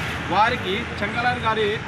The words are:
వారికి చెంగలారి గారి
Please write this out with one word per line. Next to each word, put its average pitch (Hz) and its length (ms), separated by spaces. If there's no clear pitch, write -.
వారికి 202 480
చెంగలారి 240 380
గారి 220 480